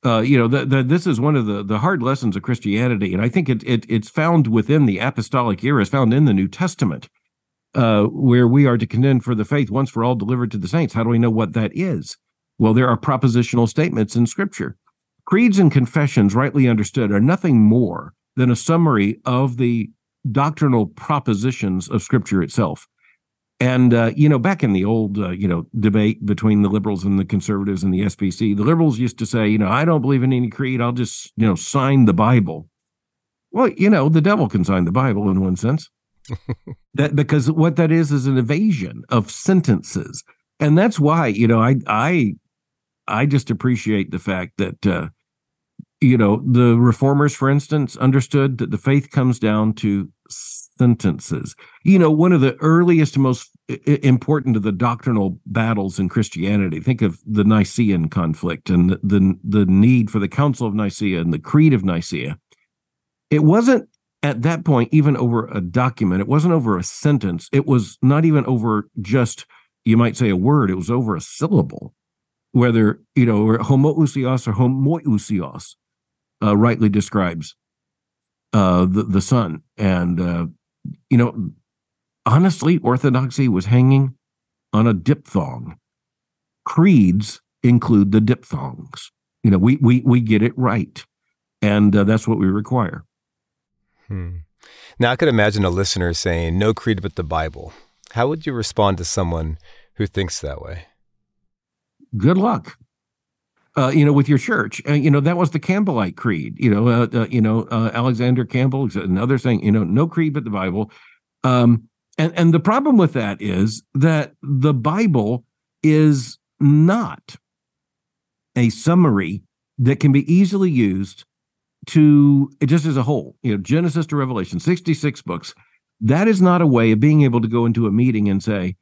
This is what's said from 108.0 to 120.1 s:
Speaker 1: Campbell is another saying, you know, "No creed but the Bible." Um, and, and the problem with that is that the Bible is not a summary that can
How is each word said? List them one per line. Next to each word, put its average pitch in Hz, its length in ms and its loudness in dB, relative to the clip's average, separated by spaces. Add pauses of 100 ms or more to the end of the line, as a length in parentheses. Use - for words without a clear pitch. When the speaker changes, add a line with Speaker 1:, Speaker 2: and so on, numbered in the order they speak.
Speaker 1:
Campbell 131 420 -2
is 90 80 -6
another 98 440 -2
saying, 120 260 -2
you 104 80 2
know, 107 100 2
"No 107 240 0
creed 160 280 -2
but 143 100 -8
the 110 60 -10
Bible." 98 420 -6 (500)
Um, 120 460 2 (280)
and, 165 220 -2
and 165 160 4
the 165 60 4
problem 240 380 2
with 170 160 4
that 104 280 -4
is 104 400 -2 (100)
that 151 480 0
the 143 320 0
Bible 131 720 -2 (400)
is 151 560 2 (220)
not 151 720 2 (1200)
a 120 160 2
summary 113 720 0 (360)
that 123 200 2
can 143 140 4